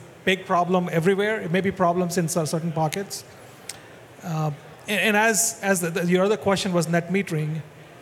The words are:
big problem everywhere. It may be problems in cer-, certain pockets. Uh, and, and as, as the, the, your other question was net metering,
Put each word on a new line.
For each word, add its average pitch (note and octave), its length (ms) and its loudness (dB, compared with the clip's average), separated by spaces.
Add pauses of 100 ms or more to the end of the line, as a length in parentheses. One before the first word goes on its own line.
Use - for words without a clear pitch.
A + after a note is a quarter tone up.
(260)
big F#3 200 0
problem F3 460 2
everywhere. G3 500 2
It F3+ 100 -6
may F#3 100 2
be F#3+ 100 0
problems F3 460 0
in E3+ 100 2
cer-, D#3 180 0
certain E3 260 -2
pockets. D#3+ 520 -4 (1000)
Uh, D#3 280 -2 (360)
and, G#3 120 0
and G#3 180 2
as, A3 460 2
as G3 180 2
the, E3+ 80 -2
the, F3 160 -2
your F3+ 200 4
other G#3 120 2
question F#3+ 360 0
was E3+ 140 2
net E3+ 220 0
metering, D#3+ 520 -2 (400)